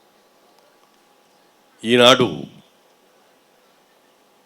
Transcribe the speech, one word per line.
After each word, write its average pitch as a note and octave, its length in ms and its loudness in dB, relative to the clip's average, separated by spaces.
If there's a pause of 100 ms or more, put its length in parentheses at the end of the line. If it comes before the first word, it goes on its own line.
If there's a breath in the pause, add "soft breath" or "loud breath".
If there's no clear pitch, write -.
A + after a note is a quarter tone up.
(1900)
ఈనాడు A#2+ 520 0 (2000)